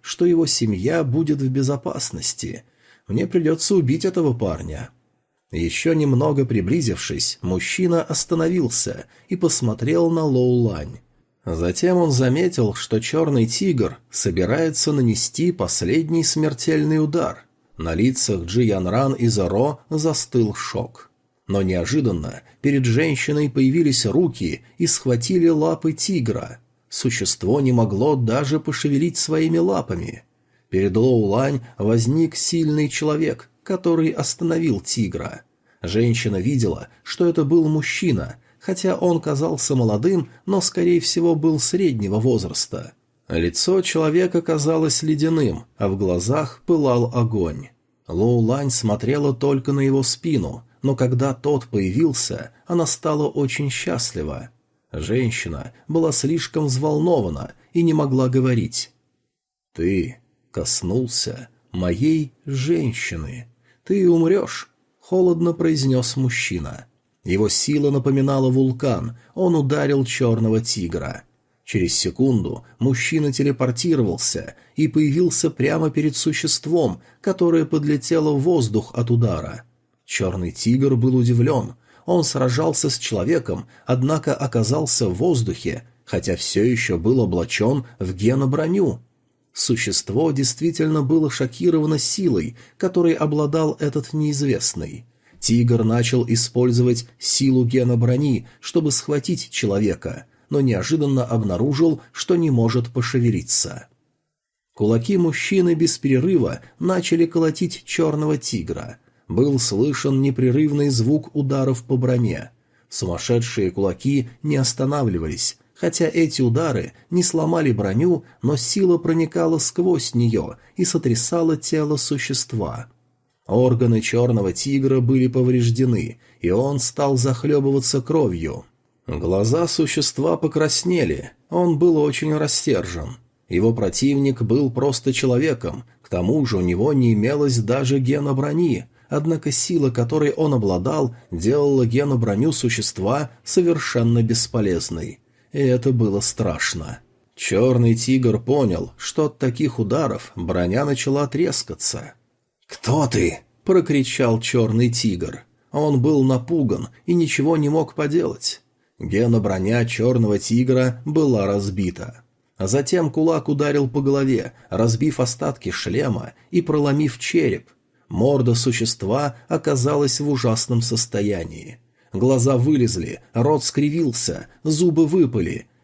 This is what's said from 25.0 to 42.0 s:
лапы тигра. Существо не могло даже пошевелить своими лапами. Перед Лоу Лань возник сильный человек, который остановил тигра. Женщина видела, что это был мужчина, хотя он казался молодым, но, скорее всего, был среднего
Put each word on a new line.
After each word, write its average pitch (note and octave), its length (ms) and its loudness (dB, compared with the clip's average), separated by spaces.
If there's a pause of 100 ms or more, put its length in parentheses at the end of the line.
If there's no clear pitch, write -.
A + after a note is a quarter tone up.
лапы D#3+ 440 0
тигра. A#2+ 680 -4 (300)
Существо A#2+ 720 -2
не C3 120 4
могло A#2 440 2
даже C3+ 440 0
пошевелить D3+ 560 -2
своими D#3+ 420 0
лапами. E3+ 640 -4 (440)
Перед F#2+ 280 0
Лоу A#2 300 4
Лань C3 340 0 (180)
возник A#2 580 0
сильный D3+ 520 0
человек, D3+ 600 -4 (140)
который E3 480 0
остановил E3 720 -2
тигра. F2 600 -6 (400)
Женщина A2 540 0
видела, G2 520 -2 (160)
что - 220 -2
это E3 180 2
был D#3 240 4
мужчина, D3+ 680 -2 (220)
хотя F#3 380 -2
он E3+ 240 0
казался D3 560 -2
молодым, B2 520 2 (180)
но, F#3+ 140 0
скорее F3 380 2
всего, E3 380 0
был D#3 240 0
среднего A2+ 580 0